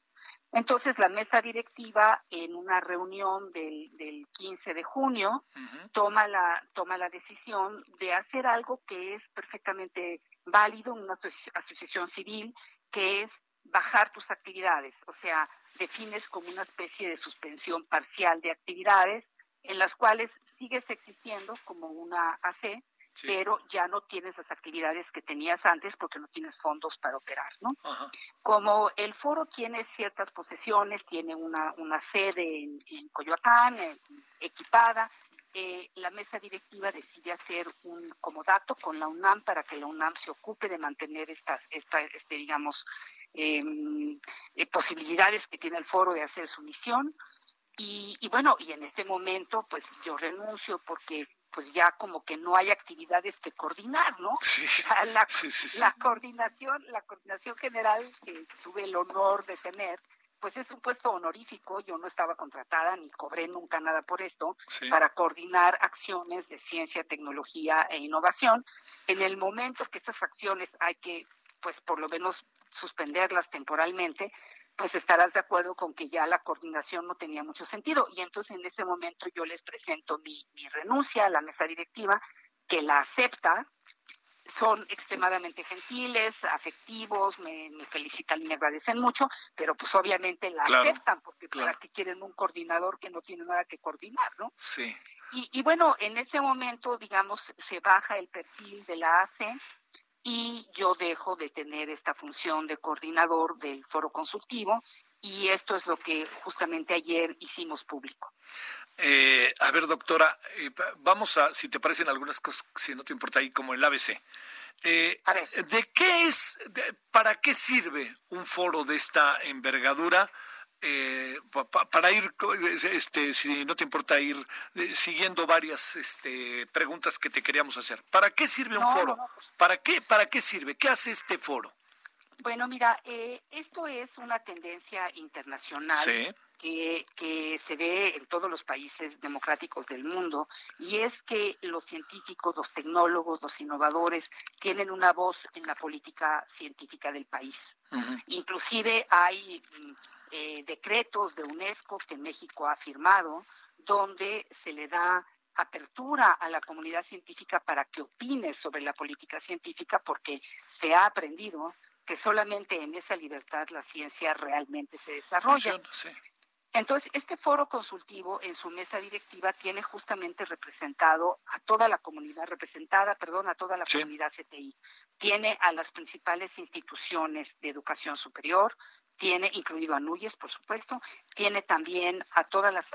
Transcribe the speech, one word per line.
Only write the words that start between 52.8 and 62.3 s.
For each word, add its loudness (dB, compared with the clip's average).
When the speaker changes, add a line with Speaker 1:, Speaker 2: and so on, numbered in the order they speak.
Speaker 1:
que -12
coordinar, -2
¿no? -2
Speaker 2:
Sí. 6
Speaker 1:
<laughs> 4
O 6
sea, 4
la, 4
Speaker 2:
Sí, 2
sí, 6
sí. 4
Speaker 1:
la 6
coordinación, -2
la -8
coordinación -12
general 0
que -16
tuve -10
el -6
honor 2
de -10
tener, -8
pues, -8
es -12
un -20
puesto -2
honorífico. -8
Yo -10
no -14
estaba -2